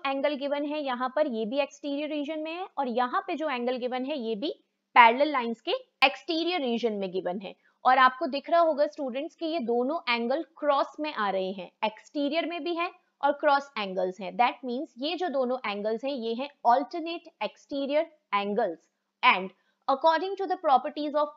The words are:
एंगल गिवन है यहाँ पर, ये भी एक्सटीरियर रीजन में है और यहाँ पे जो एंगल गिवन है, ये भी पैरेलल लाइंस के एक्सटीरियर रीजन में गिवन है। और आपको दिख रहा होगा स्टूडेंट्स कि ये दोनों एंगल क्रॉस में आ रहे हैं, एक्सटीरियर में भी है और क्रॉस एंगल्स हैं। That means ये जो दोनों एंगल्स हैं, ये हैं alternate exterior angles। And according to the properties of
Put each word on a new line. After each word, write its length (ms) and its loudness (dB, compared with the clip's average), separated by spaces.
एंगल 300 -2
गिवन 300 -4
है 180 -6
यहाँ 320 -4
पर, 120 2
ये 180 -4
भी 140 -2
एक्सटीरियर 500 -4
रीजन 300 -4
में 120 -6
है 160 -8
और 100 -2
यहाँ 400 0
पे 80 -2
जो 140 -4
एंगल 280 -2
गिवन 280 -4
है, 140 -4
ये 160 -2
भी 180 -4
पैरेलल 360 8
लाइंस 300 -2
के 100 -6
एक्सटीरियर 560 -2
रीजन 320 0
में 180 -4
गिवन 300 -4
है। 140 -12
और 120 6
आपको 300 4
दिख 220 -6
रहा 120 4
होगा 260 2
स्टूडेंट्स 480 -6
कि 100 -8
ये 160 -2
दोनों 380 0
एंगल 340 0
क्रॉस 400 0
में 140 -6
आ 160 -2
रहे 220 -2
हैं, 200 -12
एक्सटीरियर 600 -4
में 180 -8
भी 120 -4
है 140 -2
और 180 4
क्रॉस 380 2
एंगल्स 420 -2
हैं। 180 -8
That 280 2
means 320 -6
ये 180 -4
जो 140 -2
दोनों 360 0
एंगल्स 380 -4
हैं, 80 -4
ये 220 -4
हैं 160 -6
alternate 600 0
exterior 600 -2
angles। 420 0
And 260 4
according 500 2
to 100 -4
the 120 -2
properties 560 2
of 220 2